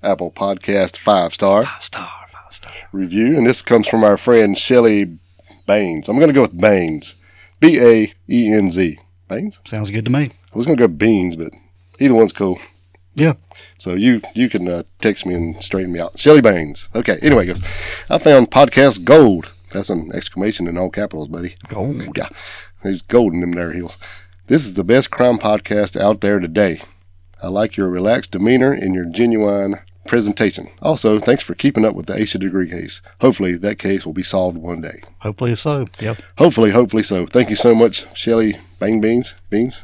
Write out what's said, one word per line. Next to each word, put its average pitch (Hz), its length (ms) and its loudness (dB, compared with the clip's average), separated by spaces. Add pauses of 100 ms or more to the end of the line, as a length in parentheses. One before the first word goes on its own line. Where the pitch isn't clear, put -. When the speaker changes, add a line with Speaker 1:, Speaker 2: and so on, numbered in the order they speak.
Speaker 1:
Apple 90 280 -4
Podcast 98 640 -4
five 92 360 0
star 101 300 2
Speaker 2:
Five - 200 -10
star, - 260 -14 (220)
five - 220 -20
star. - 200 -20 (180)
Speaker 1:
review, 98 460 0
and 120 100 4
this - 160 0
comes 113 240 2
from 113 160 0
our 104 140 4
friend 110 400 4
Shelly 104 600 2 (480)
Baines. 95 440 -2
I'm 117 100 0
gonna 156 140 6
go 135 100 6
with 87 180 -4
Baines. 90 540 0 (440)
B 156 200 6
A 113 340 4 (160)
E 120 240 2
N 101 160 2
Z. 85 300 -2 (300)
Baines? 170 360 -10
Speaker 2:
Sounds 107 240 -8
good 107 160 -6
to 117 60 -2
me. 139 180 -2 (240)
Speaker 1:
I - 40 -8
was 120 100 -4
gonna 160 80 2
go 120 120 4
Beans, 92 500 0
but 82 160 -12 (460)
either 135 140 2
one's 113 200 4
cool. 92 260 -4 (560)
Speaker 2:
Yeah. 151 180 2 (440)
Speaker 1:
So 92 160 -8
you, 110 280 0 (120)
you 120 160 0
can, 90 180 -4
uh, 87 160 -6 (160)
text 104 240 -2
me 90 120 -6
and 82 280 -8
straighten 92 300 -6
me 85 60 -8
out. 85 200 -10
Shelly 147 220 6
Baines. 82 540 0
Okay, 113 260 -2
anyway, 127 240 4
goes, 90 160 -6 (480)
"I - 80 0
found 139 340 6
podcast 131 520 4
gold." 113 460 6 (220)
That's 95 200 -10
an 82 240 -6
exclamation 92 520 -6
in 85 120 -6
all 92 100 -4
capitals, 90 380 -8
buddy. 85 280 -12 (120)
Speaker 2:
Gold. 113 340 -8 (160)
Speaker 1:
Yeah. - 120 -8 (520)
He's 95 220 -8
gold 110 300 0
in 87 80 -4
them 87 100 -6
there 87 200 -8
heels. 87 260 -12 (500)
"This 143 180 2
is 98 80 -12
the 95 100 -4
best 120 280 2
crime 123 260 0
podcast 104 580 -4
out 101 260 0
there 101 180 0
today. 87 420 -2 (600)
I - 80 -10
like 101 280 -4
your 98 100 -2
relaxed 98 440 -2
demeanor 123 420 2
and 95 220 -4
your 90 100 -6
genuine 101 720 -2 (280)
presentation. 104 640 -2 (120)
Also, 113 380 0
thanks 123 240 0
for 90 100 -10
keeping 110 320 0
up 107 100 0
with 95 120 -12
the - 60 -8
Aisha 107 260 -4
Degree 92 300 -4
case. 87 320 -14 (200)
Hopefully 98 360 2
that 101 220 -6
case 98 280 -4
will 80 60 -10
be 90 100 -8
solved 92 340 -4
one 85 240 -10
day." 80 200 -16 (180)
Speaker 2:
Hopefully 113 360 -6
so. 143 300 -6 (140)
Yep. 110 200 -8 (200)
Speaker 1:
Hopefully, 113 320 4
hopefully 110 320 0
so. 90 240 -4
Thank 120 240 0
you 107 40 -4
so 117 200 4
much, 113 300 2 (100)
Shelly 113 420 -2 (220)
Bang 107 220 -2
Beans. 117 320 -2 (180)
Beans? 117 320 -4